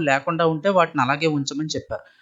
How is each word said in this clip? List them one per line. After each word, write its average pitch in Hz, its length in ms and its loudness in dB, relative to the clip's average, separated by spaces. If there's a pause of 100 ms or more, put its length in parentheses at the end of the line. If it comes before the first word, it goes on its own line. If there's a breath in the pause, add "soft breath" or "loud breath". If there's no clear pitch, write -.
లేకుండా 151 460 0
ఉంటే 160 240 0
వాటిని 165 300 2
అలాగే 143 280 0
ఉంచమని 147 420 -4
చెప్పారు. - 320 -8 (180 soft breath)